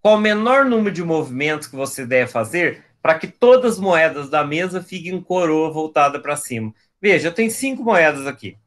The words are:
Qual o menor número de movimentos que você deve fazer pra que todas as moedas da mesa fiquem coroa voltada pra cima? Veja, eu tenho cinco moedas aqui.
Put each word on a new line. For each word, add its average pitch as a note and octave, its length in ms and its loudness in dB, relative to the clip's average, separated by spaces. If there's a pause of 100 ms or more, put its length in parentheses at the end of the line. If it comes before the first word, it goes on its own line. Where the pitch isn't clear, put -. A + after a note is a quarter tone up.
Qual G#3+ 160 4
o G#3+ 40 0
menor A3 440 2
número A3 300 0
de E3+ 80 -6
movimentos D3+ 680 -4
que D3 80 -16
você C3+ 280 -8
deve B2 260 0
fazer C3+ 540 -2 (160)
pra D#3+ 180 2
que - 100 -10
todas B3 460 4
as F3 40 -10
moedas D#3+ 500 2
da D3 160 0
mesa F3 380 -4
fiquem F3+ 400 -10
coroa D#3+ 500 0
voltada D3+ 480 0
pra C#3+ 160 -4
cima? A2+ 380 -8 (260)
Veja, E3+ 280 2
eu E3+ 60 -6
tenho A3+ 160 0
cinco C4 340 -6
moedas D#3+ 420 2
aqui. A2 400 -12